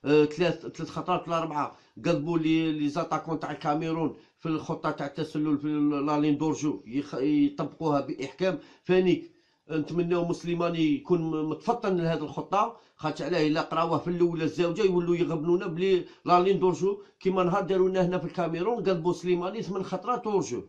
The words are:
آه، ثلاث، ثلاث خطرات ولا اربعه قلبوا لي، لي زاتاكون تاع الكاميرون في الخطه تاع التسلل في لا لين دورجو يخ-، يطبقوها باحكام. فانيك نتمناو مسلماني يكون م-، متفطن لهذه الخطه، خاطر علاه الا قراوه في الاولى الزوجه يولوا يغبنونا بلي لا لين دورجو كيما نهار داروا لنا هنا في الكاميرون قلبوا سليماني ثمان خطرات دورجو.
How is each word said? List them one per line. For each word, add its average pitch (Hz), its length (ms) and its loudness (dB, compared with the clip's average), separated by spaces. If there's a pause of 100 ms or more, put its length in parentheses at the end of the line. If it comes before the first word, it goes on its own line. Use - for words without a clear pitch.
آه، 147 200 6
ثلاث، 156 420 -2
ثلاث 156 220 -10
خطرات - 380 -4
ولا 170 100 -2
اربعه 151 380 -4 (300)
قلبوا 165 320 0
لي، 160 340 2
لي 151 180 -2
زاتاكون 156 500 -4
تاع 151 120 -8
الكاميرون 160 640 -2 (240)
في - 60 -16
الخطه 156 460 -4
تاع 143 140 -6
التسلل 151 520 -2
في 151 100 -4 (400)
لا 147 120 2
لين 147 180 2
دورجو 151 480 -2
يخ-، 127 360 -6
يطبقوها 147 800 0
باحكام. 170 580 -4 (240)
فانيك 185 560 2 (320)
نتمناو 170 540 0
مسلماني 170 680 0
يكون 165 260 0
م-، 156 280 -2
متفطن 196 480 -2
لهذه 165 260 0
الخطه، 190 540 -2 (180)
خاطر - 300 -6
علاه 160 220 2
الا 156 140 2
قراوه 165 360 0
في - 120 -2
الاولى 170 340 2
الزوجه 170 400 0
يولوا 175 320 2
يغبنونا 165 520 0
بلي 175 380 2 (200)
لا 180 160 6
لين 185 180 4
دورجو 185 420 2 (180)
كيما 185 240 2
نهار 185 200 2
داروا 185 260 2
لنا 185 160 2
هنا 180 120 0
في 151 80 -4
الكاميرون 175 580 -2
قلبوا 175 300 0
سليماني 180 480 -2
ثمان 190 220 -4
خطرات 208 400 -4
دورجو. 131 460 -2